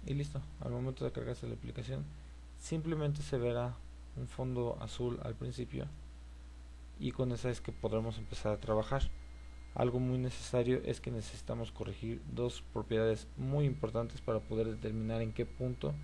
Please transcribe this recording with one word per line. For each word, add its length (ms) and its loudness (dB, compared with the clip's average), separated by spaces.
Y 60 -2
listo, 300 -2
al 100 -2
momento 320 0
de 100 0
cargarse 360 -4
la 60 -2
aplicación, 500 -4
simplemente 640 2
se 160 2
verá 360 2
un 120 -4
fondo 540 0
azul 400 0
al 120 -2
principio 520 -4
y 120 0
con 200 2
esa 160 0
es 140 0
que 100 -4
podremos 460 2
empezar 340 0
a 80 2
trabajar. 440 4
Algo 260 4
muy 180 4
necesario 680 4
es 160 0
que 100 -4
necesitamos 640 -2
corregir 480 -4
dos 280 0
propiedades 540 4
muy 260 4
importantes 560 2
para 200 2
poder 260 2
determinar 560 0
en 100 0
qué 140 0
punto 580 0